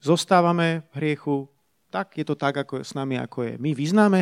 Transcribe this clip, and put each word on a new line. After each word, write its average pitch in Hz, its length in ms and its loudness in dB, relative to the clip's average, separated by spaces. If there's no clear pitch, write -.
zostávame 170 880 2
v 139 80 -8
hriechu, 143 480 -4
tak 190 300 -8
je 156 80 -6
to 151 100 -2
tak, 139 220 -2
ako, 135 260 -6
s - 80 -14
nami, 135 240 -4
ako 123 320 -6
je. 117 80 -8
My 127 160 -4
vyznáme 190 500 4